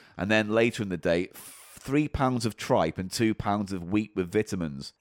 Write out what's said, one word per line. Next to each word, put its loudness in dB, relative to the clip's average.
And -2
then 4
later 2
in -4
the -4
day, 2
three -4
pounds 0
of -4
tripe 2
and -6
two 2
pounds -2
of -6
wheat 0
with -2
vitamins." -2